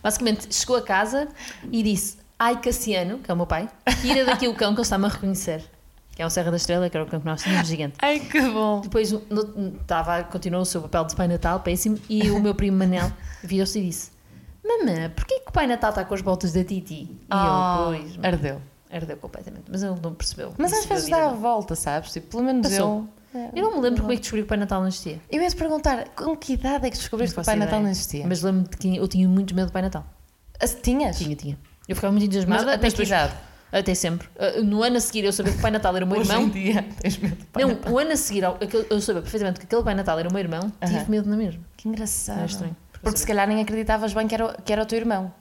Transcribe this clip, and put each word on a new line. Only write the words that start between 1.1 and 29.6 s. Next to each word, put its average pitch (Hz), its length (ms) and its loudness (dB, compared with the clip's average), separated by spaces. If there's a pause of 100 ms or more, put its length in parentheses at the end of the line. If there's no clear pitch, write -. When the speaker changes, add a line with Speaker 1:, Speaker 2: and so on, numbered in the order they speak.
Speaker 1:
e 226 100 2
disse: 208 360 0 (200)
"Ai, 240 240 2
Cassiano", 214 580 0
que - 120 -6
é - 20 2
o 170 40 2
meu 175 100 0
pai, 175 220 -2 (320)
"tira 262 240 4
daqui 254 220 2
o 226 60 2
cão 214 200 2
que 208 60 2
ele - 60 0
está-me 196 200 2
a 202 40 2
reconhecer." 185 540 -4 (520)
Que - 60 -8
é 165 60 -2
o - 20 -2
Serra 170 220 0
da 170 60 0
Estrela, 175 340 2
que - 40 -10
era 156 80 0
o 151 60 -6
cão 160 100 -2
que 143 60 -6
nós 156 160 -2
tínhamos, 180 260 2
gigante. 151 320 -2
Speaker 2:
Ai, 294 200 2
que - 200 0
bom. 214 420 2
Speaker 1:
Depois, 208 300 0
o, 214 200 -2
no, 208 400 -2 (160)
tava, 170 380 0
continuou 180 360 -2
o 185 40 2
seu 180 180 -4
papel 160 220 0
de 160 100 -8
Pai 180 120 0
Natal, 175 340 0
péssimo, 196 360 0 (100)
e 214 220 2
o 208 100 4
meu 208 140 4
primo 196 240 2
Manel 180 340 2 (140)
<laughs> - 180 -14
virou-se 190 360 0
e 185 80 0
disse: - 240 -8 (520)
"Mamã, 254 460 0
porquê 523 300 -2
que - 100 -12
o - 20 -12
Pai 302 140 2
Natal 233 240 2
está 190 160 -2
com 208 80 -4
as 190 80 -2
botas 185 320 0
da 185 100 4
Titi?" 180 480 -6
E - 60 -16 (140)
Speaker 2:
Ah, 185 480 4
Speaker 1:
eu, 170 60 0 (140)
"Pois, 165 180 -12
mãe." 170 100 -2
Speaker 2:
ardeu. 143 340 0 (300)
Speaker 1:
Ardeu 156 260 -8
completamente, - 540 -14
mas 190 100 -4
ele 190 220 -2
não 165 100 -6
percebeu. - 420 -6
Speaker 2:
Mas 359 160 0
Speaker 1:
Não 440 80 2
Speaker 2:
às 427 60 -2
Speaker 1:
percebeu 392 120 0
Speaker 2:
vezes 311 140 -2
Speaker 1:
a 330 40 4
vida - 20 4
Speaker 2:
dá 311 80 4
a 285 60 4
Speaker 1:
dele. 226 100 -4
Speaker 2:
volta, 214 340 0
sabes? 151 360 -4
Tipo, - 160 -10
pelo 240 160 -2
menos 254 260 2
Speaker 1:
Passou. 208 380 2 (260)
Speaker 2:
eu. 247 80 -8
É, 233 140 -12
Speaker 1:
Eu 359 80 0
não 440 80 4
me 403 60 -4
lembro 247 200 4
Speaker 2:
não. - 40 -
Speaker 1:
como 214 100 0
é 247 60 2
que - 40 -6
descobri 214 220 -4
que - 20 -4
o - 40 -16
Pai 214 100 2
Natal 196 220 0
não 185 60 2
existia. 165 320 -6 (120)
Speaker 2:
Eu 302 100 0
ia-te 349 140 2
perguntar, 302 600 0
com 302 220 -2
que 269 160 -4
idade 254 320 0
é 240 60 0
que - 60 -10
descobriste 202 380 -2
Speaker 1:
Não 175 60 -4
Speaker 2:
que - 0 -
o 160 40 -4
Pai 214 100 4
Speaker 1:
faço 208 100 2
Speaker 2:
Natal 214 140 0
Speaker 1:
ideia. 208 60 2
Speaker 2:
não 196 40 2
existia? 165 380 -4
Speaker 1:
Mas 180 160 0
lembro-me 190 260 2
de - 80 -10
que 185 200 0
eu 190 100 0
tinha 185 200 4
muito 185 280 4
medo 185 140 2